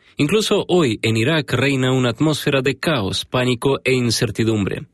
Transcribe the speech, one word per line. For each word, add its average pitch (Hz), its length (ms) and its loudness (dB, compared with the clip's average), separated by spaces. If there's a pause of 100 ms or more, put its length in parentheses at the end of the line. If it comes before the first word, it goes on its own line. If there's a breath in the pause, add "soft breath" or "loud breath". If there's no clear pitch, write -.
(160 soft breath)
Incluso 190 500 0
hoy 160 360 2
en 113 160 0
Irak 143 340 0
reina 131 400 0
una 127 160 2
atmósfera 143 540 0
de 135 160 -2
caos, 123 480 -2
pánico 127 580 0
e 127 80 2
incertidumbre. 113 1000 -2